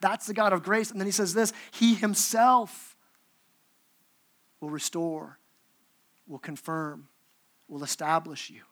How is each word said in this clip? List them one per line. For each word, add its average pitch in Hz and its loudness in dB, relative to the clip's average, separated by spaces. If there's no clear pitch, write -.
That's 196 0
the 214 -8
God 202 4
of 175 0
grace. 214 0
And 220 -8
then 190 -2
he 196 -4
says 180 0
this, 220 4
"He 233 4
himself 220 2
will 151 -8
restore, 156 -6
will 139 -14
confirm, 151 -8
will 143 -10
establish 160 -2
you." - -20